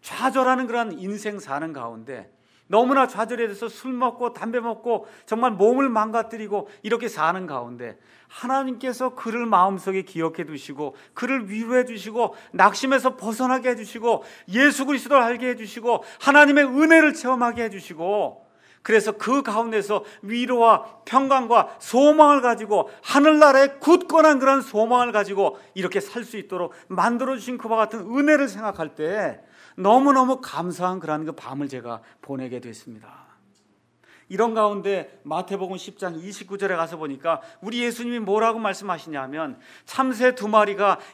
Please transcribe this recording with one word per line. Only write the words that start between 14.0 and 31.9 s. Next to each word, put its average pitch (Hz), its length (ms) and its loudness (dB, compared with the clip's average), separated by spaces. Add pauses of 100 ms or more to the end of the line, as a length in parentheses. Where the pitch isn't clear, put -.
예수 262 360 2
그리스도를 262 360 2
알게 240 280 -2
해주시고 226 540 -4 (180)
하나님의 285 440 6
은혜를 302 480 6
체험하게 240 520 -2
해주시고 185 800 -6 (380)
그래서 214 320 2
그 254 280 0
가운데서 214 640 -2 (180)
위로와 233 840 2
평강과 240 720 2
소망을 294 640 6
가지고 208 480 0 (140)
하늘나라의 285 760 6
굳건한 311 600 4
그런 269 220 2
소망을 233 500 0
가지고 196 480 -2 (140)
이렇게 180 260 -4
살 233 240 -10
수 - 140 -14
있도록 180 360 -8 (140)
만들어주신 240 680 -2
그와 226 200 -2
같은 220 220 0
은혜를 277 480 2
생각할 190 480 -8
때 156 480 -4 (320)
너무너무 254 680 4
감사한 180 580 -6
그러한 156 260 -6
그 160 80 -8
밤을 135 340 -10
제가 120 340 -12 (200)